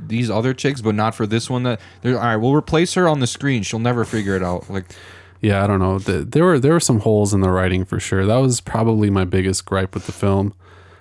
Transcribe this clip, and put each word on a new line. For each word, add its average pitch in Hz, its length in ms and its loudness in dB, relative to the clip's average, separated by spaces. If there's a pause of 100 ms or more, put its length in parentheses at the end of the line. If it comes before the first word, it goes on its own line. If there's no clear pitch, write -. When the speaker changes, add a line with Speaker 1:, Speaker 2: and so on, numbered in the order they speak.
Speaker 1:
these 113 240 -2
other 117 240 0
chicks, 139 260 -2
but 107 140 0
not 107 200 0
for 110 120 -2
this 113 240 -2
one. 123 140 -4
That 120 160 -2 (220)
they're, 123 160 0
"All 107 80 -4
right, 113 100 2
we'll 123 180 2
replace 160 400 0
her 180 140 2
on 151 120 2
the 123 60 0
screen. 131 360 -2
She'll 113 180 -6
never 120 240 0
figure 98 320 -2
it 90 60 -2
out." 90 280 -4
Like, 95 140 -6 (560)
Speaker 2:
Yeah, 101 240 2
I - 20 2
don't 98 140 2
know. 95 180 2
Th-, 90 300 -2
there 151 160 2
were, 170 160 4
there 139 140 4
were 170 60 4
some 113 200 2
holes 104 340 2
in 98 60 4
the 95 100 2
writing 92 340 2
for - 140 -6
sure. 95 280 -2
That 110 100 2
was 131 240 2
probably 110 500 0
my 95 140 2
biggest 92 400 -2
gripe 95 300 -4
with 110 120 -8
the - 60 -12
film. 101 420 0 (460)